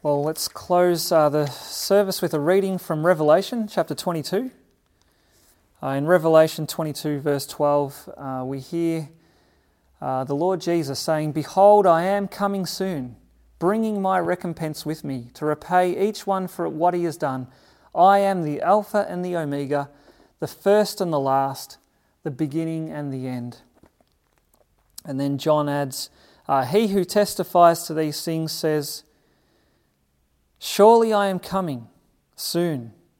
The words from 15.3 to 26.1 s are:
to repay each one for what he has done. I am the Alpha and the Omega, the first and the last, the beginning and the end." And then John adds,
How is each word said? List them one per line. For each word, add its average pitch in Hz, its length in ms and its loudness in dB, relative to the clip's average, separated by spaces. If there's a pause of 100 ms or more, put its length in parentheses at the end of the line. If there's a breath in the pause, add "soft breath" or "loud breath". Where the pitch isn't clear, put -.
to - 120 -8
repay 180 640 0
each 214 200 -6
one 190 200 -2
for 170 220 -6
what 165 240 2
he 175 120 -2
has 156 120 -4
done. 131 300 -4 (480 soft breath)
I 196 240 6
am 196 240 0
the 147 180 -4
Alpha 202 480 0
and 180 160 -6
the 180 100 -6
Omega, 143 540 -4 (500 soft breath)
the 160 80 -6
first 208 540 2
and 175 100 -2
the 147 80 0
last, 135 600 -2 (420)
the 160 80 -8
beginning 160 640 -4
and 147 200 -8
the 131 160 -8
end." 123 340 -10 (1400)
And 135 160 -6
then 139 200 -2
John 151 280 2
adds, 143 440 -4 (360 soft breath)